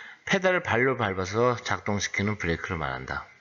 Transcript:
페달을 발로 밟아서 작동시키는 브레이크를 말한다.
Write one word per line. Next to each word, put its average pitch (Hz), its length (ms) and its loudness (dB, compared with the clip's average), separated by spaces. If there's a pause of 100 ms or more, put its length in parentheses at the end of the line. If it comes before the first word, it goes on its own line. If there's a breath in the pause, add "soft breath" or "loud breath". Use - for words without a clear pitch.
(260 loud breath)
페달을 185 360 4
발로 123 340 2
밟아서 104 600 2
작동시키는 101 840 -2
브레이크를 85 380 -2
말한다. 67 500 -6 (140)